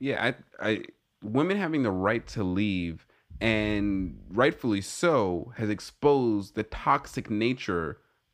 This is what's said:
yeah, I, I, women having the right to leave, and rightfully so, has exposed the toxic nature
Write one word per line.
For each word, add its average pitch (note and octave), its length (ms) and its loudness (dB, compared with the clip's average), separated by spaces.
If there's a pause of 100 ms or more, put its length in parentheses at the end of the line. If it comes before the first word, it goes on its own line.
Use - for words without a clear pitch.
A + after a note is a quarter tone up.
yeah, B2+ 240 0
I, B2+ 100 2 (360)
I, G#2+ 140 -2 (380)
women D3 340 2
having D#3+ 280 0
the G#2 80 2
right G2+ 360 0
to - 140 -4
leave, F2+ 640 0 (340)
and G#2 800 0 (120)
rightfully A#2 500 2
so, A2+ 760 0
has A2 140 -2
exposed A2+ 880 0
the G#2+ 80 0
toxic - 640 -2
nature G#2 680 -2 (360)